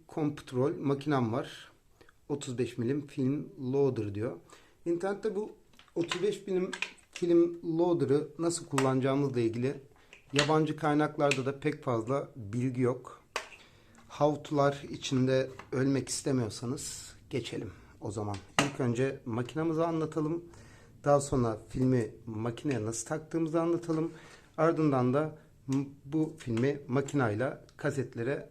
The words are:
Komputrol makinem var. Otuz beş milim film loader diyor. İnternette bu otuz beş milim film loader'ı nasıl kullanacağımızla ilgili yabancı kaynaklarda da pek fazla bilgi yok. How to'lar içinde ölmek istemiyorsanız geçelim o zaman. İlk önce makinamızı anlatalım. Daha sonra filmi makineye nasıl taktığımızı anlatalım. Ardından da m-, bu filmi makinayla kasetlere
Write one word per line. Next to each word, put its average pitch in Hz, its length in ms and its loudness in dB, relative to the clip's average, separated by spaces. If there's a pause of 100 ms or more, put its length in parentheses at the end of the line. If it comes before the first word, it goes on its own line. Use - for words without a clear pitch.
Komputrol 147 680 -2
makinem 139 560 0
var. - 400 -8 (560)
Otuz 139 300 -6
beş 120 200 -4
milim 139 280 -2
film 143 420 -2 (240)
loader 113 420 0
diyor. 110 220 -6 (480)
İnternette 196 520 -4
bu 214 200 -6 (380)
otuz 175 280 -4
beş 202 240 -2
milim 185 240 -2 (420)
film 170 680 8
loader'ı 147 500 6 (100)
nasıl 165 280 0
kullanacağımızla 135 720 2
ilgili 120 340 0 (580)
yabancı 151 440 2
kaynaklarda 147 720 0
da 135 140 -4
pek 147 220 -4
fazla 123 540 -2
bilgi 123 440 -4
yok. 127 420 -4 (840)
How 147 340 0
to'lar 143 480 0
içinde 131 600 0 (220)
ölmek 131 360 0
istemiyorsanız - 1080 -6 (160)
geçelim - 420 -8 (280)
o 113 100 -8
zaman. 104 260 -6 (280)
İlk 143 160 -4
önce 131 460 0
makinamızı 156 600 -2
anlatalım. 160 580 -4 (600)
Daha 117 160 6
sonra 117 380 0 (100)
filmi 127 420 2 (160)
makineye 117 580 -4
nasıl 113 220 -6
taktığımızı 160 540 -2
anlatalım. 165 520 -2 (460)
Ardından 147 560 4
da 156 240 -2 (280)
m-, 139 200 0 (180)
bu 156 340 -2
filmi 117 500 0
makinayla 131 760 -2 (120)
kasetlere 127 760 -4